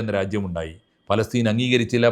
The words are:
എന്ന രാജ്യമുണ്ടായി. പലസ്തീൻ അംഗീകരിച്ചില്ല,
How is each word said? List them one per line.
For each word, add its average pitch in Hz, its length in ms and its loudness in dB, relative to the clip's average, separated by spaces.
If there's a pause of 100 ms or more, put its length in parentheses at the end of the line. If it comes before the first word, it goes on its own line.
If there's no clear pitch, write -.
എന്ന 110 160 -4
രാജ്യമുണ്ടായി. 92 560 -6 (360)
പലസ്തീൻ 110 420 0
അംഗീകരിച്ചില്ല, 120 600 2